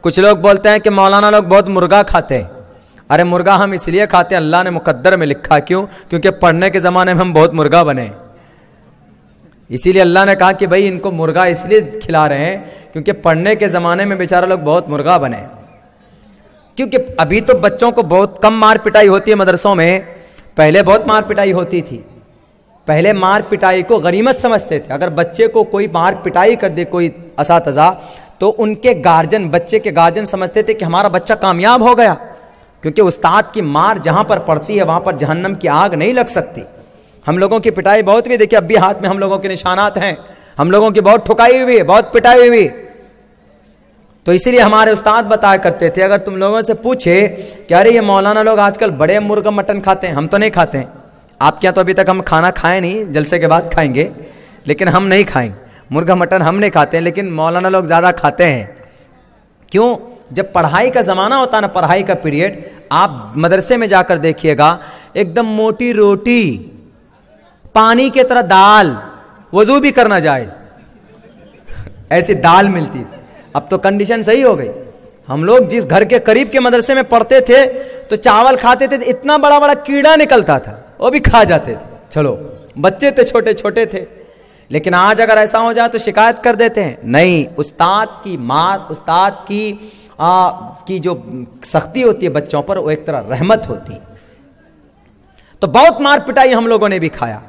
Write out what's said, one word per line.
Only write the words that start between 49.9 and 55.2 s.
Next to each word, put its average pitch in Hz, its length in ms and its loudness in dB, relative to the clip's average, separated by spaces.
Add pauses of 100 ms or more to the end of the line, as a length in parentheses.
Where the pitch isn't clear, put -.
हैं, 165 60 -6
हम 147 140 -4
तो 202 100 -2
नहीं 214 140 0
खाते 160 260 -2
हैं। 131 160 -10 (480)
आपके 156 260 0
यहाँ 185 60 0
तो 190 80 0
अभी 180 120 0
तक 190 160 2
हम 185 120 -2
खाना 170 300 0
खाए 180 300 -2
नहीं, 185 300 -6
जलसे 151 280 -2
के 160 80 0
बाद 160 260 0
खाएंगे, 147 380 -2 (560)
लेकिन 147 200 -2
हम 180 160 0
नहीं 196 200 2